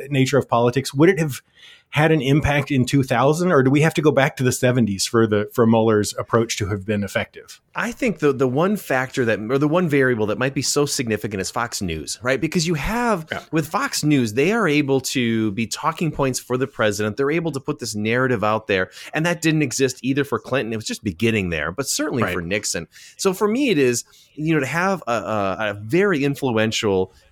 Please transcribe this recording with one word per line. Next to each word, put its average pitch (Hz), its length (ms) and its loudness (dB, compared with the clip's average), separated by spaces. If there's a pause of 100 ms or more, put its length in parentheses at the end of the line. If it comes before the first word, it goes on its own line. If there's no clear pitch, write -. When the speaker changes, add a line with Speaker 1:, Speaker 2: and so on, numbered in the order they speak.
Speaker 1:
nature 135 300 2
of - 100 -2
politics, 123 460 0
would 160 140 6
it 196 100 2
have 151 220 -4 (480)
had 156 220 2
an 156 100 2
impact 143 480 2
in 139 160 2
two 139 180 2
thousand, 151 480 2
or 139 120 4
do 131 60 4
we 143 120 4
have 160 120 2
to 165 80 0
go 151 100 4
back 135 260 2
to 131 60 -2
the 127 80 4
seventies 117 540 0
for 113 220 4
the, 104 260 0
for 120 120 4
Mueller's 113 520 4
approach 117 400 0
to 101 100 -4
have 95 180 -6
been 104 180 -2
effective? - 580 -8 (140)
Speaker 2:
I 190 160 -4
think 226 280 -4
the, 143 140 4
the 127 140 0
one 165 280 0
factor 131 500 -2
that, 107 140 0
or 117 200 -2
the 151 80 2
one 175 200 2
variable 127 380 2
that 101 140 -2
might 135 160 -2
be 135 80 -2
so 143 240 0
significant 107 520 -4
is 92 120 -6
Fox 117 280 -6
News, 80 440 -6
right? 127 180 0
Because 160 260 -2
you 180 60 -2
have, 190 580 -2
Speaker 1:
Yeah. - 200 -6
Speaker 2:
with 151 160 -2
Fox - 360 -4
News, 135 300 2
they 143 180 2
are 226 160 0
able 143 340 2
to 113 500 0
be 110 160 -4
talking 156 440 -4
points 135 280 -2
for 127 180 -4
the 135 80 0
president. 107 520 -2
They're 139 140 0
able 165 200 -2
to 135 80 -6
put 147 180 -6
this 110 180 -10
narrative 117 480 0
out 107 240 0
there, 92 220 0 (240)
and 156 120 -2
that 175 160 0
didn't 160 200 2
exist 131 400 -2
either 135 240 0
for 113 140 -4
Clinton. 117 340 -4
It - 40 -6
was 107 80 -8
just - 180 -10
beginning 104 480 0
there, 78 200 -4
but 131 160 -6
certainly 214 360 -2
Speaker 1:
Right. 90 100 -2
Speaker 2:
for 90 80 -4
Nixon. 87 460 -6 (280)
So 190 160 0
for 208 160 -2
me, 254 220 0
it 170 80 2
is, 123 260 2 (300)
you 156 220 0
know, 151 40 2
to 131 60 -2
have 175 420 -2
a, 117 40 -2
a, 98 480 -2
a 104 200 -4
very 151 460 0
influential 110 880 0 (180)